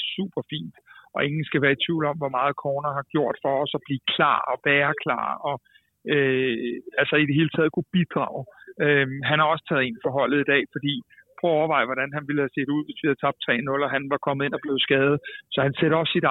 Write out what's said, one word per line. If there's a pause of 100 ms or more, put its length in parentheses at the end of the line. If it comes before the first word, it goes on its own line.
(160)
super (120)
fint, (380)
og
ingen
skal
være
i
tvivl
om,
hvor
meget
corner
har (100)
gjort
for (100)
os
at
blive (140)
klar (120)
og (140)
være (100)
klar, (200)
og, (580)
øh, (440)
altså
i
det
hele
taget
kunne
bidrage. (420)
Øh, (220)
han
har
også
taget
en
for
holdet
i
dag, (120)
fordi (460)
prøv
at
overveje,
hvordan
han
ville
have
set
ud,
hvis
vi
havde
tabt
tre (120)
nul,
og
han (100)
var
kommet
ind
og
blevet
skadet. (360)
Så
han
sætter
også
sit